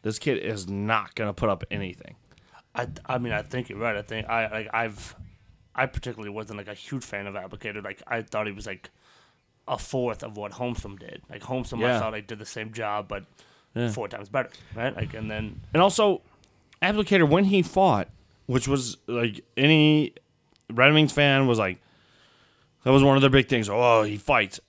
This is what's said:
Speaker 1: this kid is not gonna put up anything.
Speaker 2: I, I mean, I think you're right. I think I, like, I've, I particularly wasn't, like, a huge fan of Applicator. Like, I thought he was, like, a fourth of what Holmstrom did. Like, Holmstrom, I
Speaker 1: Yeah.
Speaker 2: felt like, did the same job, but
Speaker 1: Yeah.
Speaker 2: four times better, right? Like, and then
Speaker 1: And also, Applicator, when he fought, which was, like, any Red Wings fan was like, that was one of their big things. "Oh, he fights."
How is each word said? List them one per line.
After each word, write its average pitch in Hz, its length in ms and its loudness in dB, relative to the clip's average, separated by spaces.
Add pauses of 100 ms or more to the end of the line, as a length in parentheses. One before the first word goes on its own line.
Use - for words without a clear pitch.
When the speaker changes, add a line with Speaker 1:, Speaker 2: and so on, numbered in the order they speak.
Speaker 1:
this 110 160 -4
kid 131 180 -2
is 98 320 -8
not 104 460 -4
gonna 104 180 -4
put 110 160 -2
up 95 220 -2
anything. 98 440 -10 (600)
Speaker 2:
I, 123 120 -6 (180)
I 127 140 -4
mean, 120 140 -4
I 107 100 -2
think 127 260 -8
you're 101 100 -12
right. 110 160 -4
I 104 60 -6
think 110 280 -10
I, 113 200 -2
like, 110 240 -8
I've, 113 420 -6 (600)
I 131 100 2
particularly 110 460 -10
wasn't, 107 260 -10
like, 101 100 -12
a 107 60 -14
huge 123 300 -10
fan 101 240 -10
of 98 80 -10
Applicator. 101 480 -10
Like, 98 240 -12
I 117 160 -6
thought 107 240 -4
he 104 40 -8
was, 101 140 -14
like, 95 240 -14 (760)
a 127 100 -4
fourth 123 460 -6
of 110 140 -14
what 104 160 -10
Holmstrom 113 440 -8
did. - 320 -18
Like, - 140 -16
Holmstrom, 127 400 -6
I 123 60 2
Speaker 1:
Yeah. 120 100 0
Speaker 2:
felt 110 140 -4
like, 104 120 -10
did 110 140 -12
the 107 80 -14
same 110 260 -10
job, 104 340 -6
but 98 180 -10 (500)
Speaker 1:
Yeah. 117 160 0
Speaker 2:
four 107 160 -6
times 101 200 -12
better, 120 220 -4 (260)
right? 117 200 -4
Like, 110 180 -6
and 110 160 -8
then 107 320 -8 (100)
Speaker 1:
And 165 120 4
also, 202 380 2 (600)
Applicator, 190 480 4
when 180 160 6
he 190 160 4
fought, 160 480 2 (380)
which 127 200 0
was, 131 380 -2
like, 117 360 -4 (140)
any 151 600 6 (560)
Red 127 240 6
Wings 156 160 6
fan 139 340 4
was 117 140 2
like, 92 180 -2 (1080)
that 131 60 4
was 135 120 8
one 139 140 6
of 139 40 6
their 135 80 6
big 131 200 6
things. 113 200 0
"Oh, 113 320 6
he 104 160 -2
fights." 107 520 0